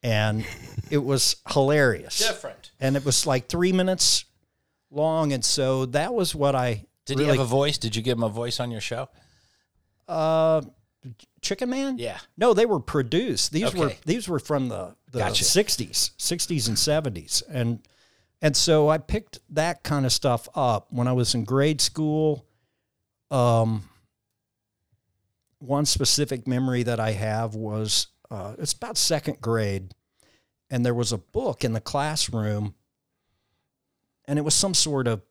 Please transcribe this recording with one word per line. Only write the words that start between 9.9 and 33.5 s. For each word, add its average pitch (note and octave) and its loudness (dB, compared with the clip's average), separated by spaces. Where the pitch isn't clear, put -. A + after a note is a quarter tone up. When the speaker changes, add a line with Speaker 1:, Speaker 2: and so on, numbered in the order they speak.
Speaker 1:
Uh, D#3+ 2
Chicken B3 -4
Man? C4+ -4
Speaker 2:
Yeah. A#2 -8
Speaker 1:
No, A#3 4
they A3 4
were G3 2
produced. D3 0
These F#3 0
were, E3+ 0
Speaker 2:
Okay. A2 -4
Speaker 1:
these G3+ -2
were E3+ -2
from C3+ -2
the, F#2+ -8
the - -4
Speaker 2:
Gotcha. G#2+ 0
Speaker 1:
sixties, - 0
sixties D#3+ -2
and G#2+ 0
seventies. C#3 -2
And, A#2 -2
and D3+ 2
so D3+ 4
I D#3 4
picked - -6
that D#3 -2
kind C#3 0
of A#2 2
stuff B2 0
up A#2+ 2
when B2 0
I B2+ 2
was B2 2
in A#2 0
grade C#3 2
school. D#3 0
Um, A#2 2
one C#3 0
specific C#3 0
memory B2+ 0
that A#2 -2
I A2 0
have A2 -4
was, A2 -2
uh, G#2 -10
it's - -4
about - -8
second - -2
grade, G#2 -2
and B2 -2
there A#2+ 2
was A#2+ -2
a A2+ -4
book G#3 -4
in A#2 0
the A2+ -2
classroom, A2 -2